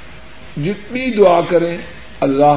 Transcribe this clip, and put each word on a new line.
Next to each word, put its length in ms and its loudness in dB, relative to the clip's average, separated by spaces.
جتنی 460 -6
دعا 300 4
کریں 360 -2
اللہ 380 2